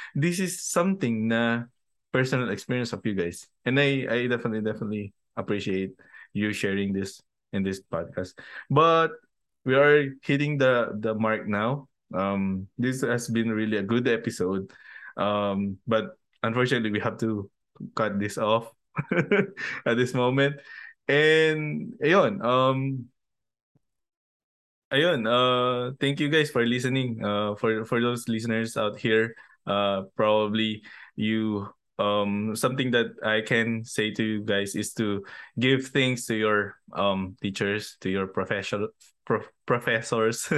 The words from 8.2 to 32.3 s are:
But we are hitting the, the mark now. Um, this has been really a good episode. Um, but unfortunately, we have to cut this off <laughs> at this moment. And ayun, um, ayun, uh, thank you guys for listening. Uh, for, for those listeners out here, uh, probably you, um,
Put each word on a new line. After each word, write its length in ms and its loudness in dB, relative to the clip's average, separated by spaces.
But 420 4
we 100 2
are 480 6
hitting 360 0
the, 400 4
the 160 -2
mark 320 0
now. 420 -2
Um, 560 -2
this 240 0
has 260 -2
been 220 0
really 280 0
a 80 -2
good 220 2
episode. 600 -2
Um, 720 -2
but 320 -2
unfortunately, 480 0
we 100 0
have 180 -4
to 320 -2
cut 240 0
this 200 -4
off 320 2
<laughs> 920 -2
at 100 2
this 180 0
moment. 420 2
And 960 2
ayun, 400 4
um, 640 2
ayun, 320 2
uh, 720 2
thank 220 0
you 100 0
guys 200 2
for 140 2
listening. 540 0
Uh, 400 -2
for, 260 0
for 160 0
those 280 -2
listeners 480 -2
out 220 -2
here, 360 2
uh, 360 0
probably 680 2
you, 500 -2
um, 560 0